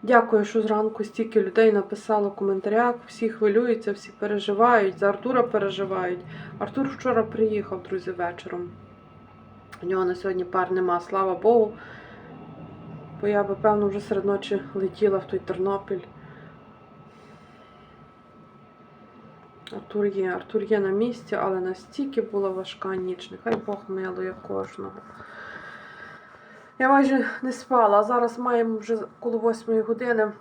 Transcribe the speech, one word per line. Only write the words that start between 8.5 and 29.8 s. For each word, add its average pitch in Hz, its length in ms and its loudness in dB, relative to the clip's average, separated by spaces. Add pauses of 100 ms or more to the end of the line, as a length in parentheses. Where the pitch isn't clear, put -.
У 175 40 -6
нього 185 180 0
на 180 100 0
сьогодні 185 300 -2
пар 180 280 0
нема, 180 280 2
слава 190 340 0
Богу. 214 380 6 (1500)
Бо 202 60 -2
я 208 180 4
би, 196 100 -2
певно, 208 340 4
вже 202 120 -2
серед 196 240 -2
ночі 196 380 0 (120)
летіла 196 440 2
в - 80 -6
той 190 120 -4
Тернопіль. 190 640 -2 (3750)
Артур 208 340 -2
є, 190 260 -2
Артур 185 300 -4
є 208 180 2
на 196 80 0
місці, 226 460 -2
але 190 260 0
настільки 220 600 -4
була 202 260 -2
важка 190 480 -6
ніч. 185 340 -6
Нехай 226 260 -2
Бог 208 200 -6 (120)
милує 185 460 -6 (140)
кожного. 95 440 -6 (1900)
Я 262 100 4
майже 269 380 6 (160)
не 254 100 -2
спала, 226 460 6
а 208 40 6
зараз 240 360 2
маємо 233 400 0
вже 220 200 -2 (220)
коло 233 180 -2
восьмої 226 420 2